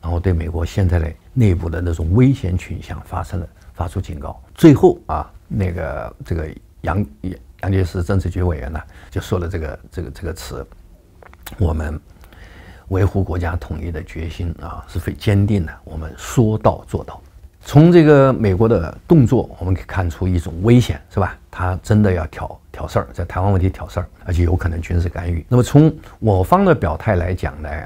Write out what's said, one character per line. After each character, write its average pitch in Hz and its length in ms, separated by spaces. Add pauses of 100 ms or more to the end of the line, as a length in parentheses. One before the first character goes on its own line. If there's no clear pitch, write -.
然 - 80
后 85 120
对 92 120
美 82 160
国 82 160
现 95 240
在 87 120
的 78 120 (200)
内 110 200
部 85 160
的 85 120
那 87 120
种 82 200
危 127 200
险 92 240
倾 - 240
向 - 200
发 - 240
生 - 160
了， 85 80 (240)
发 87 160
出 95 120
警 80 200
告。 76 200 (140)
最 160 180
后 170 240 (100)
啊， 156 220 (200)
那 92 240
个， 78 520
这 - 80
个 80 160 (340)
杨， 87 220 (580)
杨 98 100
洁 92 100
篪 92 180
政 95 200
治 85 100
局 90 100
委 87 180
员 80 140
呢， 76 80 (300)
就 90 100
说 - 160
了 87 120
这 85 100
个， 82 200 (120)
这 - 100
个， 78 120
这 - 100
个 80 100
词 - 320 (920)
，“我 80 160
们 78 260 (920)
维 95 140
护 98 160
国 90 160
家 87 200
统 82 240
一 80 100
的 78 140
决 80 260
心 87 320
啊， 85 240
是 - 140
非 - 120
坚 101 320
定 101 220
的， - 160
我 - 140
们 78 200
说 110 400
到 - 300
做 - 160
到。” - 180 (460)
从 160 240
这 175 140
个 139 260
美 104 240
国 110 140
的 90 260 (140)
动 156 180
作， 107 220 (100)
我 98 60
们 92 80
可 90 80
以 - 60
看 90 220
出 92 200
一 90 100
种 - 140 (100)
危 120 160
险， - 300
是 - 100
吧？ 92 160 (160)
他 90 320
真 107 200
的 101 100
要 82 140
挑， - 340 (100)
挑 - 160
事 - 120
儿， - 120
在 87 140
台 - 160
湾 98 100
问 95 80
题 92 120
挑 - 180
事 - 120
儿， 85 60 (200)
而 87 80
且 85 80
有 87 120
可 90 140
能 85 140
军 87 180
事 85 80
干 85 240
预。 82 160
那 123 80
么 123 60
从 147 280 (280)
我 98 240
方 185 200
的 196 120
表 - 200
态 98 220
来 87 160
讲 76 300
呢 76 80 (160)